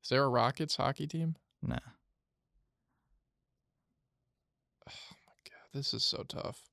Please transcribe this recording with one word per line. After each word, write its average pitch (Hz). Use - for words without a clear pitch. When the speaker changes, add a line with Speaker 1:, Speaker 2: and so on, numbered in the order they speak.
Speaker 1:
Is -
there 131
a 139
Rockets 123
hockey -
team? 160
Speaker 2:
Nah. 123
Speaker 1:
Oh -
my -
God, -
this 139
is -
so -
tough. -